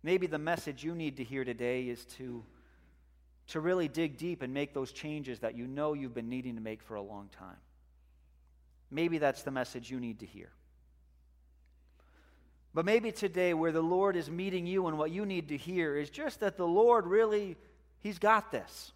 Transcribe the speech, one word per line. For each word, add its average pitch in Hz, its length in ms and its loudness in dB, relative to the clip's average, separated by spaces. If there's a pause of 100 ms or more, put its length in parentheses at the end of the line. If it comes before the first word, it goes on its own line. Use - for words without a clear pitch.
Maybe 180 240 2
the 156 120 -2
message 151 440 -4
you 165 120 -4
need 151 240 -4
to 131 60 -6
hear 131 200 -4
today 123 400 -2
is 120 200 -8 (120)
to, 120 280 -10 (1000)
to 160 140 -6
really 175 260 2
dig 151 320 -2
deep 170 240 -4
and 127 100 -4
make 143 220 -2
those 131 160 -2
changes 147 480 -8
that 117 180 -4
you 120 120 -8
know 147 240 -2
you've 135 220 -6
been 117 140 -6
needing 123 280 -6
to 113 40 -8
make 110 220 -8
for 110 140 -10
a 101 40 -6
long 101 280 -12 (100)
time. 92 180 -16 (1300)
Maybe 165 280 0
that's 143 260 2
the 139 80 -4
message 123 360 -4
you 127 120 -6
need 113 180 -6
to 107 80 -14
hear. 87 240 -18 (2250)
But 160 100 0
maybe 220 280 4
today 180 420 2
where 160 160 2
the 160 100 2
Lord 180 360 4
is 151 120 -2
meeting 180 380 -2
you 185 220 2
and 156 100 -2
what 156 140 0
you 202 120 -2
need 175 260 -4
to 147 60 -2
hear 165 400 0
is 147 140 -4
just 294 300 -6
that 202 160 0
the 175 100 2
Lord 214 400 8
really, 208 500 4 (440)
he's 202 180 -4
got 214 320 6
this. - 460 -8